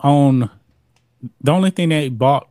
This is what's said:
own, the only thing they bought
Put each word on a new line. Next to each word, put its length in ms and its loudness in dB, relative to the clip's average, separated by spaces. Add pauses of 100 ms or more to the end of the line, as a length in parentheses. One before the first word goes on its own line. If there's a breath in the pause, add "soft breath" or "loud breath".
own, 500 2 (920)
the 120 0
only 180 0
thing 180 -4
they 220 -2
bought 400 -2